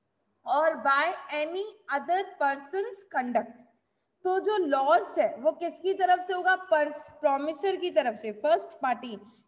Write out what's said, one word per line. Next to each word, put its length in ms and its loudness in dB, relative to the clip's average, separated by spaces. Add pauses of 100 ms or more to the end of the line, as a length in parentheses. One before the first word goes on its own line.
(440)
or 220 2 (140)
by 240 2 (300)
any 280 -4 (280)
other 280 0 (220)
person's 600 -4 (120)
conduct। 420 -2 (720)
तो 140 2
जो 180 0
laws 600 2
है 200 0
वो 160 0
किसकी 400 -4
तरफ 340 2
से 60 -2
होगा, 220 2 (100)
प्रॉमिसर 1120 0
की 160 -2
तरफ 280 2
से, 140 -6
first 480 0
party 360 -4 (300)